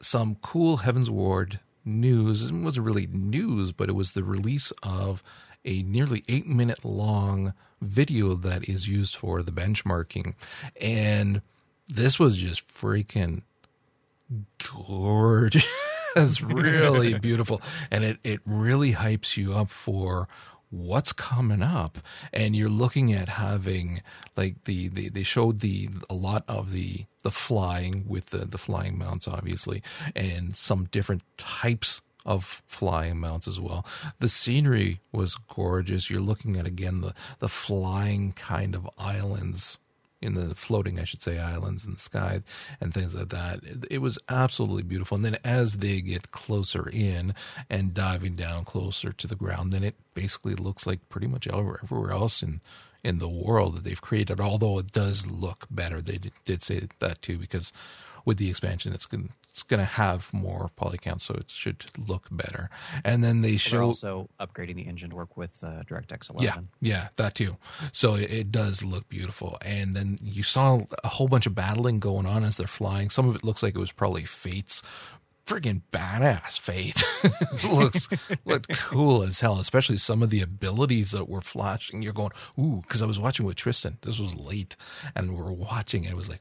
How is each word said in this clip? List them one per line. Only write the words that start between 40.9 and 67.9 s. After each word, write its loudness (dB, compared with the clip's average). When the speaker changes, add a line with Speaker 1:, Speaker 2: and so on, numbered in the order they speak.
Speaker 1:
I -4
should -8
say, -4
islands -4
in -8
the -12
sky -4
and -4
things -2
like -6
that. -6
It, -12
it -4
was -2
absolutely 2
beautiful. -4
And 0
then 0
as 2
they 0
get -6
closer -2
in 0
and 0
diving 0
down -6
closer -4
to -8
the -6
ground, -2
then 0
it -2
basically -4
looks -6
like -4
pretty 0
much -2
everywhere, -2
everywhere -2
else 2
in, -4
in 0
the -2
world 4
that -8
they've -6
created, 0
although 2
it -6
does 2
look -6
better. -4
They -4
d-, -10
did -2
say -2
that -2
too, -4
because -6
with 4
the 0
expansion, -4
it's -8
gonna, -6
it's -10
gonna 2
have 0
more -2
poly -2
count, -6
so -6
it -8
should -6
look -4
better. -6
And 4
then 4
they 4
Speaker 2:
They're 4
Speaker 1:
show 2
Speaker 2:
also -2
upgrading -10
the -10
engine -10
to -12
work -12
with, -10
uh, -10
DirectX -12
Speaker 1:
Yeah, 2
Speaker 2:
eleven. -8
Speaker 1:
yeah, -2
that 0
too. -2